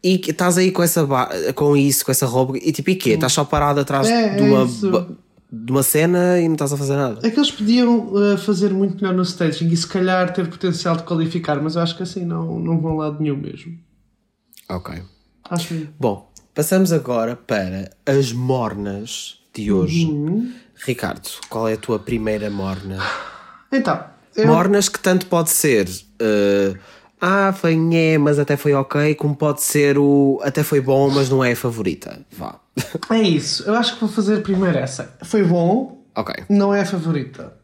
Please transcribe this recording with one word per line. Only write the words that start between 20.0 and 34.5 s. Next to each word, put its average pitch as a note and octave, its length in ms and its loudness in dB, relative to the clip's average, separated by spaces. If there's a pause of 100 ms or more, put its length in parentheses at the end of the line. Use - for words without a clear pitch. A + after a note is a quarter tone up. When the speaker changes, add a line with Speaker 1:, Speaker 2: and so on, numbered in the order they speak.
Speaker 2:
Uhum. E3 460 -2 (320)
Speaker 1:
Ricardo, - 440 -6 (200)
qual A2+ 200 -4
é A2 40 -2
a A2 60 -4
tua G#2+ 200 -4
primeira G#2+ 520 -4
morna? F#2+ 480 -6 (760)
Speaker 2:
Então, G#3 260 0 (380)
eu G#3+ 100 2
Speaker 1:
Mornas G3+ 420 4
que - 120 -8
tanto F#3 260 0
pode E3+ 240 0
ser, A2 380 2 (320)
eh, G2+ 540 2 (460)
"Ah, G3 380 2
foi E3 160 2
nhé, D#3+ 440 4
mas D3 200 4
até C#3+ 180 0
foi C#3+ 180 2
ok", D3 400 0
como D3 200 -2
pode C#3+ 280 -2
ser C#3+ 360 2
o C#3 460 4
"Até C#3+ 180 -2
foi D3 180 2
bom, C3+ 280 2
mas C3+ 220 2
não C3 120 2
é B2 100 2
a A#2 40 -2
favorita". A2 640 -6 (160)
Vá. - 240 -14 (160)
<laughs> - 340 -8
Speaker 2:
É A3+ 120 2
isso. D#3+ 440 0
Eu G#3 80 2
acho A#3 200 0
que - 60 -12
vou A3 100 0
fazer G#3 320 0
primeiro F#3 340 0